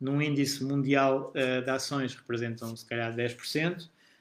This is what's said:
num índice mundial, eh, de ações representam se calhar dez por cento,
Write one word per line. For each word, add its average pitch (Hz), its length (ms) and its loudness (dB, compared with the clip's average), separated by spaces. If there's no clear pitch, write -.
num 139 200 0
índice 139 440 0
mundial, 135 720 4
eh, 127 240 2
de 127 100 -2
ações 135 460 -2
representam 117 600 -4
se - 80 -16
calhar 117 300 -4
dez 120 200 -2
por - 120 -14
cento, 170 420 -2